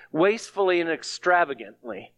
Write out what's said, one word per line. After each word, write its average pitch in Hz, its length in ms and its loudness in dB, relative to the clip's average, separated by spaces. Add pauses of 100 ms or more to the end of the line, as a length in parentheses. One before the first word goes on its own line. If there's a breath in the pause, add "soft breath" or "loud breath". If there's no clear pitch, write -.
(120 loud breath)
wastefully 185 680 0
and 165 80 -2
extravagantly. 135 1300 -2